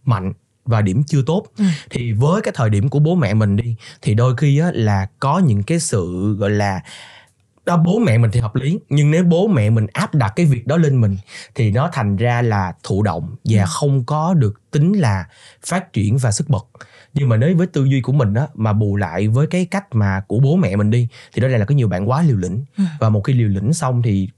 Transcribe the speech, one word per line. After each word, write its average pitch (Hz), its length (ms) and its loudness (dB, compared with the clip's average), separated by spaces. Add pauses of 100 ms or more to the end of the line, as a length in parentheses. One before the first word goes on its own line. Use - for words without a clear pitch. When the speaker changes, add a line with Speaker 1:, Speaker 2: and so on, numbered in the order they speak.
Speaker 1:
mạnh 95 280 -2 (320)
và 113 160 0
điểm 101 260 0
chưa 143 180 0
tốt. 180 200 -2 (120)
Speaker 2:
Ừ. 214 60 0 (260)
Speaker 1:
Thì 120 240 -6
với 151 280 2
cái 202 160 -4
thời 113 120 0
điểm 101 200 0
của 147 100 0
bố 160 160 2
mẹ 110 180 0
mình 104 220 2
đi, 117 200 -2 (260)
thì 107 120 0
đôi 120 240 2
khi 143 220 2
á, 170 140 0
là 101 340 0 (120)
có 151 200 0
những 107 240 2
cái 165 160 -2
sự 95 600 -2
gọi 101 100 0
là, 101 320 0 (840)
đó, 175 120 2
bố 175 220 2
mẹ 139 180 2
mình 117 140 2
thì - 80 0
hợp 110 160 -4
lý, 143 240 -2 (100)
nhưng 147 220 2
nếu 175 120 2
bố 175 240 2
mẹ 113 220 2
mình 113 240 0
áp 180 220 -4
đặt 104 200 0
cái 175 100 2
việc 123 220 0
đó 147 100 0
lên 139 240 2
mình 98 160 0 (380)
thì 110 160 0
nó 135 220 0
thành 104 220 -2
ra 120 260 0
là 101 320 0 (100)
thụ 101 200 -2
động 90 400 -4
và 107 180 2
Speaker 2:
Ừ. 92 80 0
Speaker 1:
không 139 360 0
có 156 280 -2
được 113 380 0
tính 160 220 2
là 104 320 0 (400)
phát 185 280 -6
triển 107 240 0
và 120 140 0
sức 147 180 -4
bật. - 160 -2 (480)
Nhưng 139 160 0
mà 110 80 2
nếu 165 200 2
với 180 100 2
tư 139 180 -2
duy 135 160 2
của 127 120 -4
mình 110 200 2
á, 139 200 -2
mà 110 200 0
bù 104 220 0
lại 95 320 -2
với 131 200 2
cái 180 180 -2
cách 190 200 -6 (100)
mà 98 320 0
của 104 120 -2
bố 139 160 4
mẹ 107 200 0
mình 104 160 0
đi, 120 160 0 (260)
thì 107 80 -2
đó 131 60 2
là 113 180 0
có 143 100 0
nhiều 123 120 2
bạn 95 220 -2
quá 139 120 0
liều 139 160 2
lĩnh. 95 280 -4 (120)
Speaker 2:
Ừ. 196 60 -2 (160)
Speaker 1:
Và 113 100 2
một 107 120 2
khi 135 120 -2
liều 117 140 2
lĩnh 98 260 0
xong 127 280 -2
thì 98 360 0